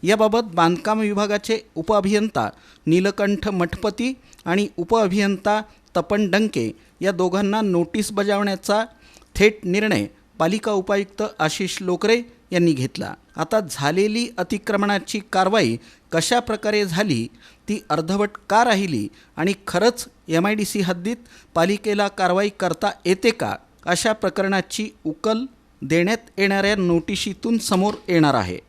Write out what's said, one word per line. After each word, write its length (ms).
याबाबत 520
बांधकाम 460
विभागाचे 580
उपअभियंता 760
नीलकंठ 600
मठपती 640
आणि 320
उपअभियंता 880
तपन 340
डंके 420
या 120
दोघांना 480
नोटीस 520
बजावण्याचा 720
थेट 300
निर्णय 420
पालिका 340
उपायुक्त 500
आशिष 420
लोकरे 420
यांनी 220
घेतला. 420
आता 240
झालेली 580
अतिक्रमणाची 840
कारवाई 440
कशा 280
प्रकारे 440
झाली, 420
ती 220
अर्धवट 380
का 140
राहिली 440
आणि 160
खरंच 400
एमआयडीसी 520
हद्दीत 360
पालिकेला 540
कारवाई 400
करता 420
येते 260
का, 260
अशा 260
प्रकरणाची 800
उकल 400
देण्यात 360
येणाऱ्या 380
नोटिशीतून 840
समोर 360
येणार 260
आहे. 240